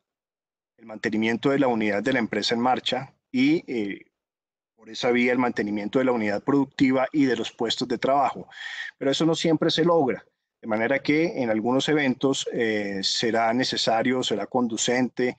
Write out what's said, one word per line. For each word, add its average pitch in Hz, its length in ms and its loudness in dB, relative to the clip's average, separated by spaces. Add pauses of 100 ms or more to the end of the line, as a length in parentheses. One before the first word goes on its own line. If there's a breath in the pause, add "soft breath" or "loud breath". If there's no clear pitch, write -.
(760)
el 113 80 -20
mantenimiento 110 680 0
de 139 80 2
la 135 80 4
unidad 107 340 0
de 127 120 0
la 127 60 2
empresa 107 360 -2
en 117 60 -2
marcha 127 520 -2 (180)
y, 143 360 2
eh, 104 380 -6 (680)
por - 140 -20
esa 120 220 -2
vía 123 200 4
el 123 80 2
mantenimiento 107 600 -2
de 131 60 2
la 123 80 2
unidad 104 300 -2
productiva 135 680 2
y 143 140 2
de 123 100 2
los 110 160 -6
puestos 120 360 -4
de 120 100 -4
trabajo. 131 500 0 (500 loud breath)
Pero - 140 -2
eso 165 140 0
no 165 100 4
siempre 165 340 2
se 160 140 0
logra, 151 420 2 (360)
de 117 60 -12
manera 113 320 0
que 147 420 0
en 120 80 0
algunos 117 400 0
eventos, 139 640 0
eh, 107 500 -2
será 113 500 0
necesario, 123 680 0
será 101 240 -4
conducente 123 920 -2